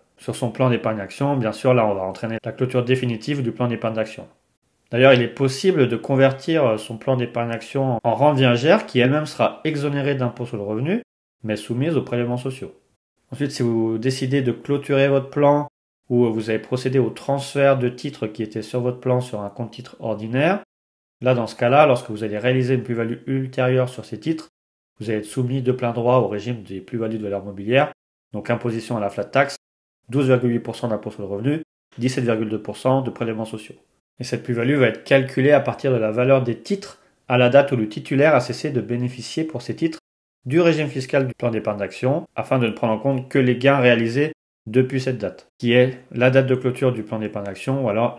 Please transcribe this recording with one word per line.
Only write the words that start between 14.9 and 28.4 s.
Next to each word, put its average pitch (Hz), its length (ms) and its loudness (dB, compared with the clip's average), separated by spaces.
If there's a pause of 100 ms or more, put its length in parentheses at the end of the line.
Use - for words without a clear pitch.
votre 135 200 2
plan 143 400 2 (400)
ou 123 220 4
vous 110 180 -4
avez 110 120 0
procédé 131 380 -2
au 127 120 2
transfert 139 640 0
de 123 140 0
titres 127 360 -8
qui 107 160 -8
étaient 107 200 -6
sur 127 180 -6
votre 127 200 -4
plan 127 200 0
sur 113 220 -8
un 101 80 -8
compte 113 220 -10
titre - 280 -18
ordinaire, 123 600 -2 (600)
là, 127 140 4
dans 117 140 0
ce - 80 -14
cas-là, 135 280 6
lorsque 131 240 2
vous 107 160 -8
allez 104 140 -4
réaliser 127 340 0
une 127 120 0
plus-value 117 420 -4
ultérieure 127 640 0
sur - 160 -16
ces 107 120 -12
titres, 160 300 -6 (500)
vous 107 120 -6
allez 110 80 0
être 107 80 -8
soumis 131 340 -4
de 127 120 0
plein 123 200 -2
droit 120 280 2
au 107 80 0
régime 104 340 -6
des 95 180 -12
plus-values 110 380 -6
de 107 60 -8
valeur 98 200 -6
mobilière, 104 480 -2 (400)
donc 104 160 -10